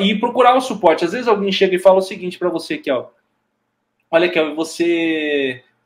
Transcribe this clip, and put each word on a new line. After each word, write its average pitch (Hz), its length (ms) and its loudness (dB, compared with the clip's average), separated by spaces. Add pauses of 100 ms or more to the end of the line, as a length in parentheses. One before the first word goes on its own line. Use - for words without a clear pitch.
e 202 180 2
procurar 247 380 2
o 269 40 2
suporte. 180 440 0
Às 165 80 -2
vezes 240 160 -4
alguém 196 240 0
chega 190 240 0
e - 20 -4
fala 190 200 6
o 190 40 2
seguinte 180 360 -10
pra 180 100 -4
você, 160 300 -6
Kel. 135 360 -6 (960)
"Olha, 170 180 2
Kel, 156 280 -2
você, 160 1040 -2 (240)